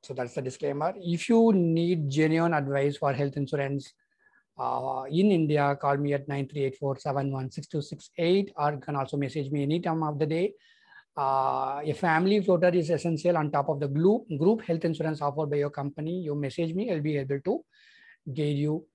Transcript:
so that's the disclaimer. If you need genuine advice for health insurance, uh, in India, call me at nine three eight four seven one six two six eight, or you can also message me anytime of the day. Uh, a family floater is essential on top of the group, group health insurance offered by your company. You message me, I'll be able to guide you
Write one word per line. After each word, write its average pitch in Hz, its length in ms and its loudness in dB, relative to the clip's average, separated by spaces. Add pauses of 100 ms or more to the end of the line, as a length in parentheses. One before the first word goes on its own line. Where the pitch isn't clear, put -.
so 139 100 -12
that's 123 220 -6
the 147 60 -4
disclaimer. 143 540 -4
If 175 320 -4
you 226 240 6
need 170 580 2
genuine 156 440 2
advice 139 420 0
for 143 160 0
health 139 240 -2
insurance, 139 560 -4 (680)
uh, 127 520 -4
in 190 240 4
India, 147 420 2
call 143 220 0
me 143 160 0
at 143 160 -4
nine 139 180 -2
three 147 160 -4
eight 135 140 -4
four 139 200 -4
seven 139 320 -2
one 131 220 -6
six - 160 -12
two 151 140 -4
six - 360 -14
eight, 185 380 2
or 147 180 0
you 139 60 -8
can 147 160 -6
also 139 220 -4
message 139 340 -4
me 147 120 0
anytime 160 380 0
of 151 160 -4
the 151 80 0
day. 170 280 -2 (640)
Uh, 135 680 0
a 147 80 -2
family 185 480 4
floater 180 260 4
is 170 220 2
essential 170 480 2
on 151 120 0
top 143 200 0
of 143 100 -2
the 143 80 -2
group, 170 400 2 (100)
group 208 240 4
health 165 220 -2
insurance 156 380 -2
offered 143 280 -2
by 147 60 -2
your 147 140 0
company. 147 500 -6
You 151 160 -4
message 151 380 -4
me, 208 180 -2
I'll 160 80 -2
be 151 160 -2
able 139 240 -2
to 220 240 -2 (680)
guide 147 240 -2
you 151 380 -2